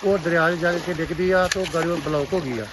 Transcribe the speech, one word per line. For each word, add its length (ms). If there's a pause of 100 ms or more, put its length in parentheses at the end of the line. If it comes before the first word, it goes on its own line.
ਉਹ 140
ਦਰਿਆ 340
'ਚ 40
ਜਾ 160 (140)
ਕੇ 80
ਡਿੱਗਦੀ 380
ਆ 220
ਤੇ 60
ਉਹ 140
ਗੜੀਓ 220 (100)
ਬਲਾਕ 280
ਹੋ 80
ਗਈ 180
ਆ। 140